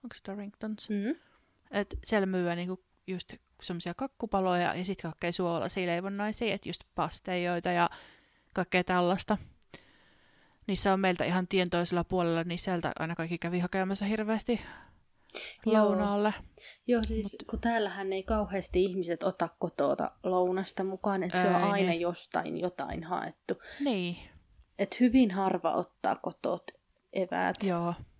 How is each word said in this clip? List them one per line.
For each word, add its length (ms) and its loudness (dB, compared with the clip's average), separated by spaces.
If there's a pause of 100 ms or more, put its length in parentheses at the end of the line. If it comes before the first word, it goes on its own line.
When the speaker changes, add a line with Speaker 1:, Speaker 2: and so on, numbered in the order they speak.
Speaker 1:
Onks 140 -12
se 140 -12
Dorringtons? 580 -8
Speaker 2:
Mm. 260 0 (560)
Speaker 1:
Et 320 -2
siellä 220 4
myyvät 300 0
niinku 280 -6 (240)
just 260 -6 (300)
semmosia 300 -4
kakkupaloja 800 0
ja 100 -2
sit 160 -4
kaikkea 300 -4
suolasia 560 0
leivonnaisia, 680 -2
et 120 -6
just 180 -6 (120)
pasteijoita 760 -2
ja 180 4 (640)
kaikkea 300 0
tällaista. 540 2 (1300)
Niissä 260 4
on 60 2
meiltä 260 2
ihan 220 0
tien 220 2
toisella 340 2
puolella, 400 2
niin 160 -4
sieltä 400 0
aina 160 -4
kaikki 220 -4
kävi 220 -2
hakemassa 460 0
hirveästi 560 0 (1040)
Speaker 2:
Joo. 100 4 (100)
Speaker 1:
lounaalle. 480 2 (540)
Speaker 2:
Joo, 160 4
siis 220 -2
Speaker 1:
Mut 240 -8
Speaker 2:
kun 120 -4
täällähän 520 0
ei 100 -4
kauheasti 600 0
ihmiset 400 -2
ota 260 0 (100)
kotoota 520 0 (120)
lounasta 600 0
mukaan, 400 -2
et 80 -4
se 80 0
on 60 4 (100)
Speaker 1:
Ei, 60 4 (100)
Speaker 2:
aina 180 4
Speaker 1:
niin. 120 0
Speaker 2:
jostain 560 -4
jotain 460 -4
haettu. 500 -4 (260)
Speaker 1:
Niin. 380 0 (640)
Speaker 2:
Et 200 -2
hyvin 320 8
harva 420 2
ottaa 420 -2
kotoot 480 -4 (500)
eväät. 500 0
Speaker 1:
Joo. 300 0 (260)